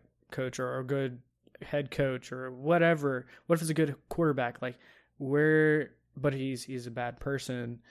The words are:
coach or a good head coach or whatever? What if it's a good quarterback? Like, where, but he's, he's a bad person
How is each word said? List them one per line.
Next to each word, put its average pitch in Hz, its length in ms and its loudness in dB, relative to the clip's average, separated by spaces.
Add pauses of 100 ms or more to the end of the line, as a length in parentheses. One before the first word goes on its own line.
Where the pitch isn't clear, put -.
(300)
coach 131 300 -6
or 127 180 -4
a 131 60 -4
good 131 360 -2 (420)
head 147 280 -4
coach 131 420 -2
or 127 200 -8
whatever? 143 720 2 (200)
What 170 100 4
if 160 60 0
it's 160 80 -2
a 156 40 -2
good 151 220 2 (120)
quarterback? 131 540 0
Like, 127 160 -6 (400)
where, 151 720 4 (240)
but 139 160 0
he's, 131 320 -4
he's 127 220 -8
a 123 60 -10
bad 120 280 -6
person 123 600 -6 (100)